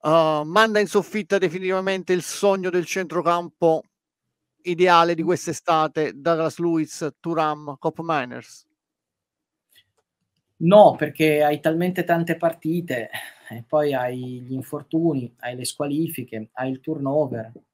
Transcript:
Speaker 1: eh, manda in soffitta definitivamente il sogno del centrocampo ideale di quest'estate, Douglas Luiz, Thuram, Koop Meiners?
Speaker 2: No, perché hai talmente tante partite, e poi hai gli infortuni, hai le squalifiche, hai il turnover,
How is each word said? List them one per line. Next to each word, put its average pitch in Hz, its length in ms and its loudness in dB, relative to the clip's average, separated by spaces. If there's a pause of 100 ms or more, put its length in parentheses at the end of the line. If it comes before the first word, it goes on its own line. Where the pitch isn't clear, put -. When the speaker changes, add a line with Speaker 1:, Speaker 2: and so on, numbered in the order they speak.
Speaker 1:
eh, 156 440 2
manda 214 340 4
in 208 80 2
soffitta 196 500 -2
definitivamente 185 760 -2
il 175 100 0
sogno 190 460 0
del 175 160 0
centrocampo 170 960 0 (760)
ideale 175 540 4
di 165 60 -6
quest'estate, 156 920 -2
Douglas 160 420 0
Luiz, 165 500 -2 (120)
Thuram, 151 580 -4
Koop 160 220 -4
Meiners? 127 680 -6 (2000)
Speaker 2:
No, 175 360 8
perché 151 460 2
hai 147 180 2
talmente 175 420 0
tante 170 320 0
partite, 165 760 -4 (400)
e 117 160 -14
poi 151 280 0
hai 123 480 -6
gli 127 120 -10
infortuni, 139 840 -4
hai 123 160 -10
le 127 80 -10
squalifiche, 143 920 -6
hai 131 180 -6
il 131 100 -8
turnover, 135 680 -4 (220)